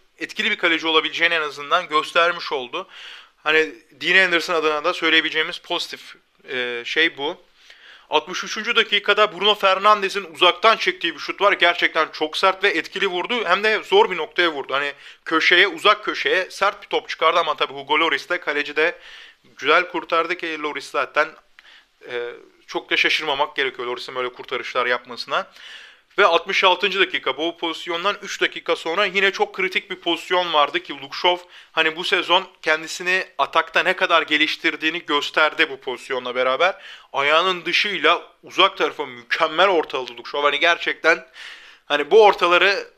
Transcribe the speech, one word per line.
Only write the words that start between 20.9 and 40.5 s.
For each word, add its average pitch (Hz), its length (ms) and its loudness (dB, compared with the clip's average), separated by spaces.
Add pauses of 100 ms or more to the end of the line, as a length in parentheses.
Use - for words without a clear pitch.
zaten, 151 380 -2 (840)
e, 120 200 -6 (360)
çok - 220 -8
da 170 80 0
şaşırmamak 151 580 0
gerekiyor 131 320 -4
Lloris'in 123 280 -8
böyle 127 140 -4
kurtarışlar 123 560 -4
yapmasına. 123 600 -4 (720)
Ve 196 80 6
altmış 185 380 2
altıncı 185 360 2
dakika, 139 380 0
bu 165 200 -4
pozisyondan 170 640 -4
üç 190 200 -6
dakika 208 340 -2
sonra 175 300 -2
yine 196 260 0
çok 202 240 -4
kritik 190 340 -4
bir 185 60 -10
pozisyon 175 580 -2
vardı 151 260 2
ki 170 140 -14
Luke 139 240 -14
Shaw 180 300 0 (240)
hani 160 240 0
bu 175 80 -8
sezon 185 440 0 (140)
kendisini 165 640 -2 (120)
atakta 160 460 0
ne 180 120 2
kadar 175 260 2
geliştirdiğini 151 840 -2
gösterdi 151 640 0
bu 135 100 -10
pozisyonla 123 560 -6
beraber. 131 400 2 (380)
Ayağının 165 520 0
dışıyla 170 580 2 (200)
uzak 175 340 2
tarafa 147 280 -2
mükemmel 156 600 0
ortaladı 143 440 -2
Luke 117 180 -16
Shaw. 147 120 -4
Hani 143 180 2